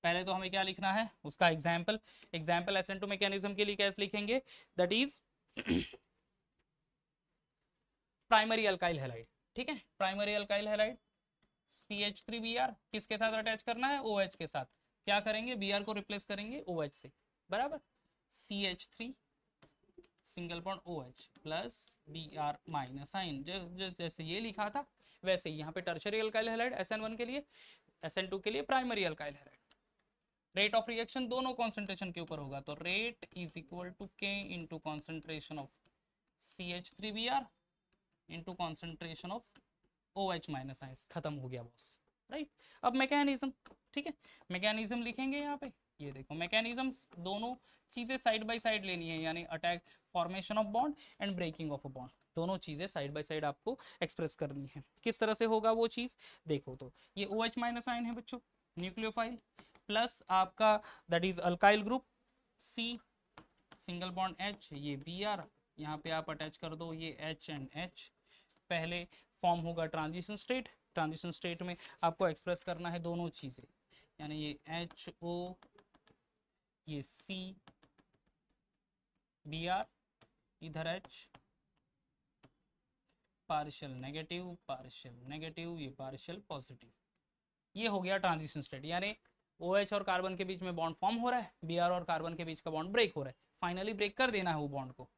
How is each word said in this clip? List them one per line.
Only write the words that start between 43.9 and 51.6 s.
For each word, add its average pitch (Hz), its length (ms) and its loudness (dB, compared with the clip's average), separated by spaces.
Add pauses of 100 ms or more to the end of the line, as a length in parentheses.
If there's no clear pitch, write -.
ठीक 285 120 -2
है, 320 80 -6 (360)
मैकेनिज्म 214 520 2
लिखेंगे 262 360 -2
यहाँ 294 180 -2
पे। 277 160 -8 (280)
ये 143 120 -6
देखो 135 220 -10
मैकेनिज्म्स, 226 760 0 (120)
दोनों 202 340 -2 (380)
चीजें 240 260 -2
side 220 260 4
by 226 160 0
side 214 240 2
लेनी 175 240 -2
है, 165 140 -2
यानी 160 220 -2 (100)
attack, 175 260 0 (340)
formation 185 440 0
of 208 160 2
bond 294 320 2 (140)
and 196 180 -2
breaking 160 320 -2